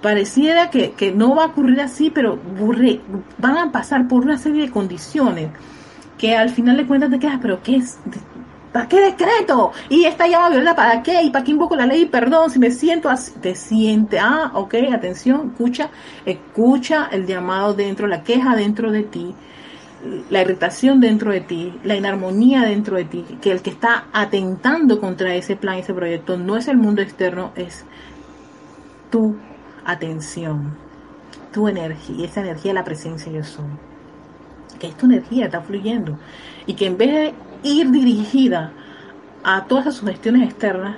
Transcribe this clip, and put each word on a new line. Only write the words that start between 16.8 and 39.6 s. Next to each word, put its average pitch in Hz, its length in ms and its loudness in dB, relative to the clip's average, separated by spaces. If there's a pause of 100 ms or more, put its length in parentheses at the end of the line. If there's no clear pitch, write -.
el 190 160 -4
llamado 190 480 -2
dentro, 202 320 -4
la 170 160 -4
queja 254 320 2
dentro 214 380 -2
de 214 100 0
ti, 175 320 -10 (960)
la 196 120 2
irritación 190 580 2
dentro 214 320 4
de 190 80 0
ti, 175 420 -8
la 202 140 -2
inarmonía 196 680 2
dentro 208 360 -2
de 175 60 -2
ti, 170 200 -10 (160)
que 202 100 0
el 185 120 -2
que 196 80 -6
está 233 420 -2
atentando 214 880 0
contra 185 340 -4
ese 180 220 -4
plan, 190 220 -4
ese 185 140 -8
proyecto, 170 440 -4
no 185 200 -4
es 240 120 -4
el 277 80 2
mundo 208 260 2
externo, 180 540 -4
es 180 280 -12 (1300)
tu 220 240 0 (540)
atención, 160 880 -8 (760)
tu 214 160 0
energía, 160 500 -6
y 170 80 -8
esa 185 180 -8
energía 185 300 -6
es - 20 -2
la 185 100 -2
presencia 160 480 -12
yo 156 100 -8
soy, 151 220 -12 (1120)
que 170 100 -12
es 156 80 -16
tu 254 100 0
energía, 247 400 2
está 170 160 -6
fluyendo, 202 560 -6 (480)
y - 80 -6
que 202 120 -2
en 180 120 -4
vez 240 120 4
de 302 240 0 (340)
ir 285 220 2
dirigida 233 800 2 (720)
a 190 220 0